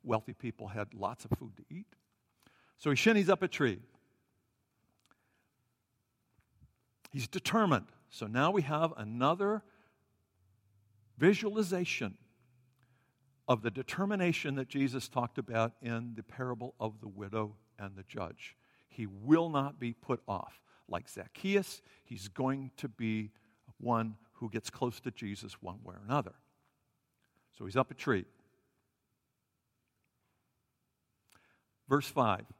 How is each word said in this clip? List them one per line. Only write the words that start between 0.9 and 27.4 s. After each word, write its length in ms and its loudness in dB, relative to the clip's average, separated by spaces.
lots 320 -6
of 120 0
food 200 -16
to 120 -20
eat. 180 -12
So 120 0
he 60 6
shinnies 320 6
up 160 4
a 60 -2
tree. 300 0
He's 160 -4
determined. 600 2
So 180 -8
now 240 4
we 100 4
have 340 0
another 680 2
visualization 1000 2
of 140 4
the 100 0
determination 840 -2
that 120 -4
Jesus 400 -2
talked 300 -4
about 440 0
in 340 -6
the 80 -10
parable 540 -8
of 220 -6
the 80 -12
widow 480 -4
and 160 -12
the 80 -16
judge. 520 -10
He 180 -8
will 420 4
not 300 0
be 140 -4
put 340 -4
off. 340 -8
Like 180 -6
Zacchaeus, 720 -2
he's 240 -12
going 500 -2
to 100 -6
be 440 -2
one 400 0
who 160 -8
gets 200 -6
close 300 -2
to 120 -8
Jesus 500 -8
one 220 -12
way 120 -14
or 100 -18
another. 280 -2